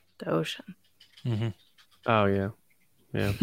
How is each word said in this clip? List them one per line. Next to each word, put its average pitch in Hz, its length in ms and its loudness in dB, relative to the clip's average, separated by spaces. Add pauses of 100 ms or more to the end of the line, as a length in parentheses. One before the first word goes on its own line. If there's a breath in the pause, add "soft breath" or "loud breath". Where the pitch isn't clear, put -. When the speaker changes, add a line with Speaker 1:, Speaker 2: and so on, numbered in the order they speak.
(180)
Speaker 1:
the - 120 -8
ocean. 165 440 -4 (500)
Speaker 2:
Mm-hmm. 113 240 0 (580)
Speaker 3:
Oh, 110 200 4
yeah. 98 220 2 (640)
Yeah. 101 240 0
Speaker 1:
<laughs> - 60 -12